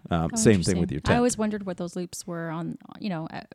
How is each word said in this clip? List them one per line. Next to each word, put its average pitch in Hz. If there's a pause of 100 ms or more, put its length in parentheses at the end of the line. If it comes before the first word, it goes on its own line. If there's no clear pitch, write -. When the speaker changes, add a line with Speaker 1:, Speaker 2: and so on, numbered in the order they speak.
(100)
Speaker 1:
Um, 82
Speaker 2:
Oh, 233
Speaker 1:
same 110
thing 92
with 85
Speaker 2:
interesting. 67
Speaker 1:
your 76
Speaker 2:
I -
Speaker 1:
tent. -
Speaker 2:
always 247
wondered 208
what 180
those 175
loops 180
were 165
on, 165 (220)
you 214
know, 160
uh, - (120)